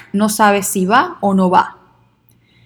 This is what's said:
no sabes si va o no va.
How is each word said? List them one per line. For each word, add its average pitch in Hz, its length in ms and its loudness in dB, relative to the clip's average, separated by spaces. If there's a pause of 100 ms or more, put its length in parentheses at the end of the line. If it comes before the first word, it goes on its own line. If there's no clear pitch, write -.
(140)
no 208 160 0
sabes 202 380 0
si 185 180 -4
va 294 360 0
o 196 120 -2
no 190 160 2
va. - 280 0 (880)